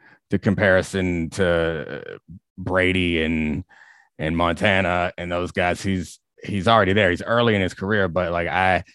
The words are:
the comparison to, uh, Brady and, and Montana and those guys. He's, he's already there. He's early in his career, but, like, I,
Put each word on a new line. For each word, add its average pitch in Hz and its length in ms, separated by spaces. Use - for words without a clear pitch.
the 101 80
comparison 92 920
to, 82 720
uh, - 40
Brady 92 640
and, 78 420
and 80 200
Montana 87 800
and 87 120
those 87 220
guys. 87 300
He's, 92 360
he's 95 240
already 110 280
there. 101 160
He's 87 120
early 117 320
in 98 60
his 90 140
career, 98 340
but, 85 240
like, 85 160
I, 90 360